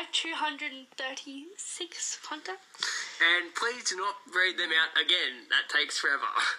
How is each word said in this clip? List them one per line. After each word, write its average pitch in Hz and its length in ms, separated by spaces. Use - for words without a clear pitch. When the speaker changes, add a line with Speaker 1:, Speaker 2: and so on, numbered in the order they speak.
Speaker 1:
have - 80
two 330 180
hundred 294 380
and 262 240
thirty-six 285 1300
contacts. - 640
Speaker 2:
And 170 340
please 233 300
do 185 140
not 202 180
read 180 240
them 170 140
out 160 240
again. 156 560
That 131 160
takes 147 320
forever. 139 260